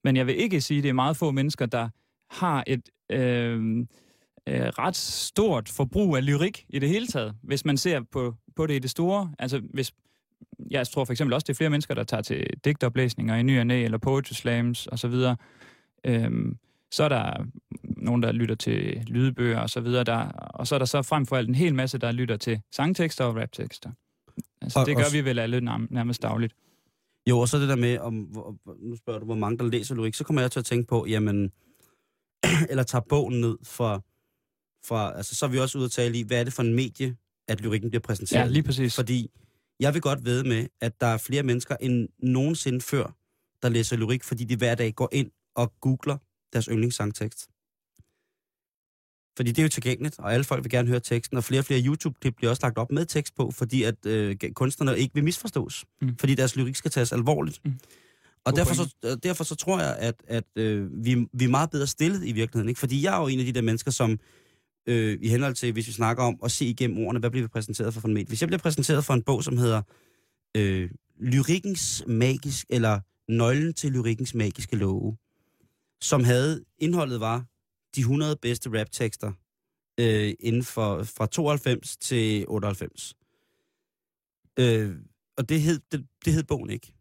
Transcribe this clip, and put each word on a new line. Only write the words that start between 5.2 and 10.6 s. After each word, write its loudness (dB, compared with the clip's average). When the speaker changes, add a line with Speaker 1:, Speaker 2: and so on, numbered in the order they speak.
Speaker 1:
forbrug 0
af 2
lyrik 0
i -4
det 2
hele 0
taget, -4
hvis -4
man 2
ser 0
på, -2
på 0
det 0
i 0
det -4
store. 0
Altså, -4
hvis, -4